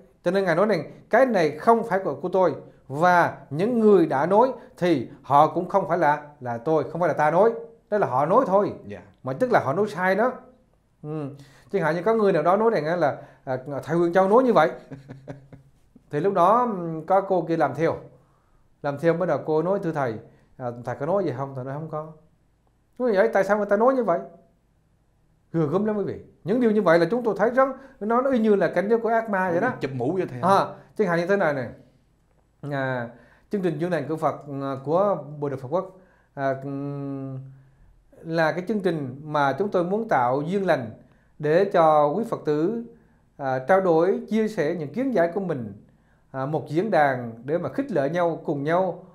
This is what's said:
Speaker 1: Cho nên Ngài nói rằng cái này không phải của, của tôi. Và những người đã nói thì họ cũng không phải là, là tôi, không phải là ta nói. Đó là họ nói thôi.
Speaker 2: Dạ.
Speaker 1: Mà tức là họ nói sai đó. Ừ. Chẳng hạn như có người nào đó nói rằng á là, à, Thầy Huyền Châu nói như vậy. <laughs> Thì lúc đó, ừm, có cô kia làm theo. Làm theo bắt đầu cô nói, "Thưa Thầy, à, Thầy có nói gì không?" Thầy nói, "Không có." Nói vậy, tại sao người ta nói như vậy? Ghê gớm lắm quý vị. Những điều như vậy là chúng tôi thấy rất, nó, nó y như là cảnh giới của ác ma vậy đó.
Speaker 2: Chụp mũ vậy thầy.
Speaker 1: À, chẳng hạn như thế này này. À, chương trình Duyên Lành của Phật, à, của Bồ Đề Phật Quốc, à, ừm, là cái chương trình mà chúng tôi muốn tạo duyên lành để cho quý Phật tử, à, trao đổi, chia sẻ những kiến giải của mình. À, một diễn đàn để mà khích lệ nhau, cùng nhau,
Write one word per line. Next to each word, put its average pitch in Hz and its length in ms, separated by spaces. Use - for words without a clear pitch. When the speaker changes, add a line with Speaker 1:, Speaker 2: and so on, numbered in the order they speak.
Speaker 1:
Cho 180 80
nên 196 140
Ngài 165 100
nói 190 100
rằng 180 260
cái 247 160
này 175 320
không 233 260
phải 190 160
của, 165 160
của 180 140
tôi. 185 260
Và 165 500
những 214 300
người 202 260
đã 147 200
nói 220 260
thì 165 320
họ 147 260
cũng 170 220
không 196 180
phải 175 100
là, 151 300
là 120 180
tôi, 147 340
không 165 100
phải 175 60
là 143 60
ta 151 180
nói. 214 220
Đó 208 80
là 175 100
họ 131 180
nói 220 220
thôi. 190 260
Speaker 2:
Dạ. 98 140
Speaker 1:
Mà 131 100
tức 240 180
là 165 80
họ 127 140
nói 202 160
sai 185 260
đó. 247 180
Ừ. 151 260
Chẳng 196 100
hạn 160 140
như 175 80
có 220 100
người 208 200
nào 151 100
đó 175 140
nói 226 120
rằng 160 160
á 165 100
là, 160 220
à, 131 120
Thầy 165 140
Huyền 170 160
Châu 190 140
nói 240 160
như 240 100
vậy. 165 220
<laughs> - 1400
Thì 147 80
lúc 196 140
đó, 190 260
ừm, 170 460
có 190 160
cô 185 260
kia 165 100
làm 135 180
theo. 151 200
Làm 143 180
theo 165 140
bắt 175 120
đầu 147 200
cô 156 160
nói, 190 220
"Thưa 165 80
Thầy, 135 220
à, 123 140
Thầy 123 100
có 139 100
nói 190 180
gì 147 140
không?" 135 180
Thầy 127 100
nói, 135 80
"Không 156 160
có." 156 180
Nói 247 140
vậy, 202 200
tại 196 100
sao 208 140
người 202 80
ta 202 120
nói 254 160
như 254 100
vậy? 180 160
Ghê 165 80
gớm 202 140
lắm 214 120
quý 196 60
vị. 139 160
Những 214 160
điều 226 120
như 208 100
vậy 170 180
là 170 120
chúng 240 120
tôi 214 140
thấy 214 120
rất, 262 180
nó, 233 220
nó 277 100
y 247 80
như 214 160
là 170 200
cảnh 185 140
giới 226 100
của 220 100
ác 226 200
ma 185 220
vậy 175 100
đó. 247 80
Speaker 2:
Chụp 135 120
mũ 127 180
vậy 180 180
thầy. 123 120
Speaker 1:
À, 180 240
chẳng 208 100
hạn 170 120
như 175 80
thế 202 100
này 160 160
này. 123 160
À, 131 380
chương 208 120
trình 160 180
Duyên 180 120
Lành 143 160
của 160 80
Phật, 156 200
à, 135 140
của 180 320
Bồ 143 100
Đề 135 80
Phật 127 140
Quốc, 185 260
à, 135 300
ừm, 139 760
là 160 300
cái 175 160
chương 214 120
trình 151 440
mà 143 360
chúng 208 120
tôi 180 120
muốn 214 260
tạo 131 320
duyên 185 240
lành 131 260
để 160 340
cho 156 340
quý 190 220
Phật - 160
tử, 175 380
à, 131 220
trao 190 220
đổi, 185 480
chia 220 180
sẻ 175 280
những 139 180
kiến 262 200
giải 175 200
của 202 60
mình. 135 340
À, 135 140
một 151 240
diễn 185 220
đàn 127 420
để 147 140
mà 165 120
khích - 220
lệ 147 180
nhau, 170 360
cùng 143 180
nhau, 170 520